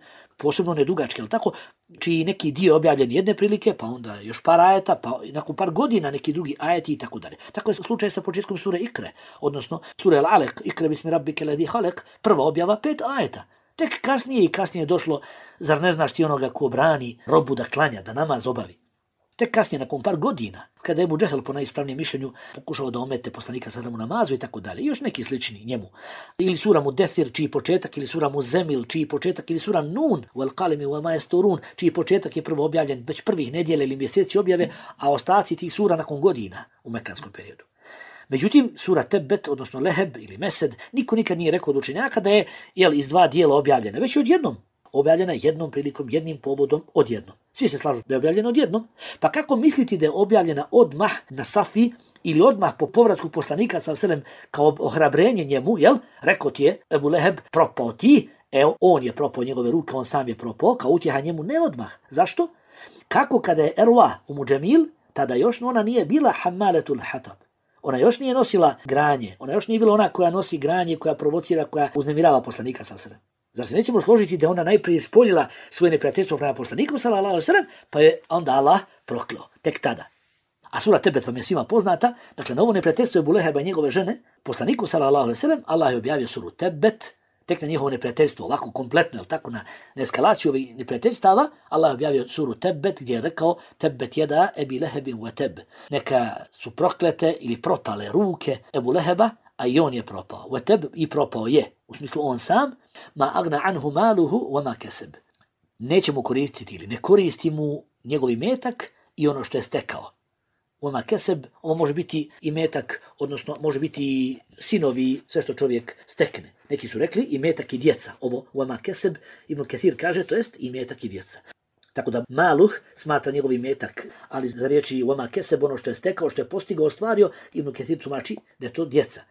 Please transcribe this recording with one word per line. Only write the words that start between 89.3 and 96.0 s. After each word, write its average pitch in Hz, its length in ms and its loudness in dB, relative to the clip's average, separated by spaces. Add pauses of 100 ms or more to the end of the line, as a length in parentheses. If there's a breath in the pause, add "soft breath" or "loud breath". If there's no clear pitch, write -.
na, 113 140 -12 (300 loud breath)
na 135 80 -4
eskalaciju 160 480 2
ovih 135 240 -4
neprijateljstava, 196 760 2 (200 soft breath)
Allah 156 200 4
je 139 40 -2
objavio 135 360 -2
suru 131 260 -4
Tebet, 180 460 -4
gdje 123 120 -4
je 113 80 -4
rekao, 160 340 0 (220 loud breath)
„Tebet 135 400 -4
jeda 156 300 2 (100)
Ebi 131 220 -6
Lehebin 135 380 -6
wa 113 140 -10
teb.” - 280 -6 (300 loud breath)
Neka 127 460 -2 (160)